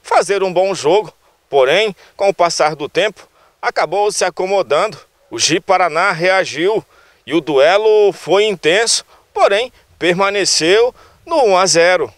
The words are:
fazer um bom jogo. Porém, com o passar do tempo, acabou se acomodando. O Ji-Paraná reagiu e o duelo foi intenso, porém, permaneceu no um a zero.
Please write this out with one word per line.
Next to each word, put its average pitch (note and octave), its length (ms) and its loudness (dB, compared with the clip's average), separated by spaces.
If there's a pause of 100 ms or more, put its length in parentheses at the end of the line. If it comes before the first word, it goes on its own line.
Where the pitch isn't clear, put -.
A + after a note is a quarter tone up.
fazer G3 420 0
um F#3 100 -4
bom F#3+ 200 0
jogo. D#3+ 400 0 (360)
Porém, D#3+ 440 2 (220)
com G3 140 0
o F#3+ 40 -2
passar E3 400 0
do D3 140 -8
tempo, F#3+ 400 -4 (340)
acabou G3+ 480 -2
se - 140 -4
acomodando. F#3 720 -2 (320)
O A#2 80 -12
Ji-Paraná F3 760 0
reagiu F3 720 -2 (400)
e B2 80 -8
o E3 80 0
duelo F#3+ 720 2
foi F#3+ 320 0
intenso, G#3 580 -2 (300)
porém, B3 400 0 (260)
permaneceu G3 960 0 (300)
no D#4 220 0
um F#3+ 100 2
a F#3 80 2
zero. E3+ 520 2